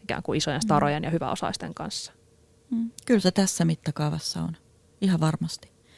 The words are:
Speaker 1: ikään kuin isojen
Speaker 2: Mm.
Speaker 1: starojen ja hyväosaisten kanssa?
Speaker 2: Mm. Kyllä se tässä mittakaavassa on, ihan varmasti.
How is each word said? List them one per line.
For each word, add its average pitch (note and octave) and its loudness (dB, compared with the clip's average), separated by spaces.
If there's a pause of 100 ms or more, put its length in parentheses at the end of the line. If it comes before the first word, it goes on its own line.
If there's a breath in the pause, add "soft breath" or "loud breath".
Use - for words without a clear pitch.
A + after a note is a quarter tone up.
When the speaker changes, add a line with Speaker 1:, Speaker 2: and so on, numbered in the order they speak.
Speaker 1:
ikään - -4
kuin - -2
isojen D3+ 0
Speaker 2:
Mm. - -2
Speaker 1:
starojen D3 2
ja D3 -4
hyväosaisten - -4
kanssa? - -10 (580)
Speaker 2:
Mm. A#3 -2 (160)
Kyllä A#3 6
se C#4 4
tässä F#3+ 2
mittakaavassa D#3 -2
on, E3 -4 (440)
ihan F#3 2
varmasti. D#3+ -2 (280 soft breath)